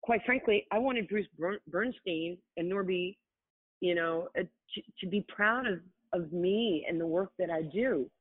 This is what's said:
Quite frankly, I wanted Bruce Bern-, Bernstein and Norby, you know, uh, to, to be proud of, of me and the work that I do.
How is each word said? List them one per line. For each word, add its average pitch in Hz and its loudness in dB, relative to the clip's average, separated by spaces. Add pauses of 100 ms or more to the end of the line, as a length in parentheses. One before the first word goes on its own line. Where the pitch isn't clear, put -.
Quite 233 2
frankly, 247 4
I 208 4
wanted 247 0
Bruce 202 0 (100)
Bern-, 175 -2
Bernstein 175 -2 (200)
and 175 -2
Norby, 190 -2 (640)
you 175 2
know, 165 0 (100)
uh, - 0
to, - -12 (200)
to 190 -6
be 190 0
proud 233 0
of, 185 -2 (340)
of 170 -2
me 180 2
and 170 -2
the 165 -2
work 180 0
that 180 -2
I 160 0
do. 165 0 (120)